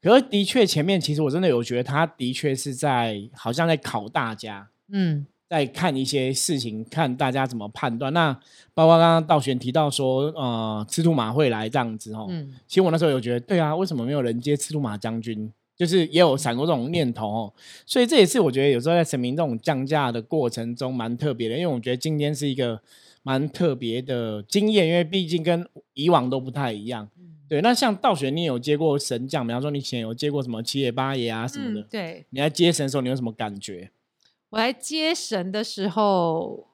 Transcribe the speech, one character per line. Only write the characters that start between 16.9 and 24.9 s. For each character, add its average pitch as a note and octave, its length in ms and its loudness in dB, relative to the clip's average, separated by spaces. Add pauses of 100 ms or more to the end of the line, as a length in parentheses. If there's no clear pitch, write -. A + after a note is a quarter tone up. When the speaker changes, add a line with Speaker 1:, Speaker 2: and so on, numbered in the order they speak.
Speaker 1:
念 D3+ 240 0
头 A2 140 -6
哦。 G#2+ 240 -6 (340)
所 B3+ 160 2
以 A#3+ 40 4
这 D#4+ 100 2
也 G3+ 100 10
是 A#3 140 2
我 D#3+ 100 4
觉 C3 100 0
得 C#3+ 100 4
有 B2 100 4
时 C3+ 80 -2
候 E3+ 80 4
在 E3+ 80 4
神 C#3+ 160 -4
明 B2 160 -2
这 E3 40 -2
种 C3+ 200 -2
降 C3+ 260 -2
价 C#3 240 2
的 A#2 100 -4
过 B2 300 0
程 A#2 240 -6
中 C3 180 -4
蛮 A#2+ 240 -4
特 D3 160 -2
别 A#2 160 -4
的， A#2 80 -4
因 D#3 40 -2
为 F3 120 0
我 B2 60 -2
觉 A#2 120 -4
得 B2+ 60 0
今 D#3 220 -2
天 D3 160 0
是 C#3+ 140 -4
一 C3+ 80 -2
个 A#2+ 260 -2 (400)
蛮 C3+ 260 -2
特 E3 240 0
别 A#2 300 -4
的 A#2 400 -4
经 G#3 300 0
验， F#3 160 4
因 E3 40 2